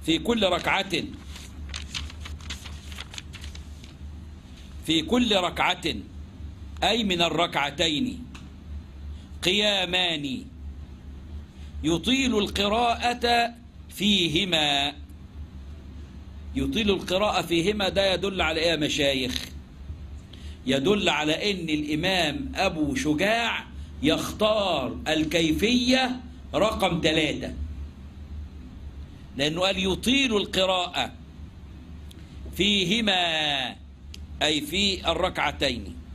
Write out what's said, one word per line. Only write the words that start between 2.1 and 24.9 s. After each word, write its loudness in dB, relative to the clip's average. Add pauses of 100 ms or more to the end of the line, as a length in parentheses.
في 4
كل 4
ركعة"، 2 (880)
أي 4
من 2
الركعتين، 2 (1200)
"قيامان 2 (1400)
يطيل 4
القراءة 2 (360)
فيهما". 4 (1600)
يطيل 2
القراءة 2
فيهما، 2
ده 4
يدل 0
على 2
إيه 4
يا 4
مشايخ؟ 2 (1200)
يدل 4
على 2
إن -2
الإمام 0
أبو 2
شجاع 2 (400)
يختار 2 (100)